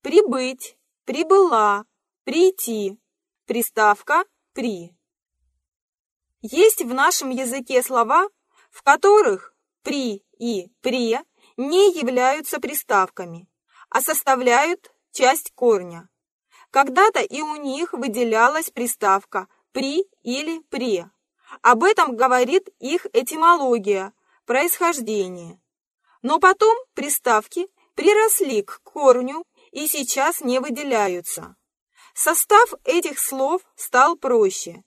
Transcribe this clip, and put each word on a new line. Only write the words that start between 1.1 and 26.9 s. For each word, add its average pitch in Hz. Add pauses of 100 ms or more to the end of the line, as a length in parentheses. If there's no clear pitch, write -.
Прийти. 240 (460)
Приставка 226 (260)
«при». 196 (1500)
Есть 349
в 247
нашем 277
языке 254
слова, 262 (420)
в -
которых 294 (260)
«при» 254 (160)
и 220 (120)
«пре» 247 (320)
не 370
являются 262
приставками, 190 (400)
а 254
составляют 269 (200)
часть 269
корня. 180 (640)
Когда-то 285
и 240
у 302
них 294
выделялась 247
приставка 196 (240)
«при» 277 (160)
или 311 (100)
«пре». 220 (500)
Об 226
этом 330
говорит 254
их 320
этимология, 247 (320)
происхождение. 220 (640)
Но 285
потом 440 (180)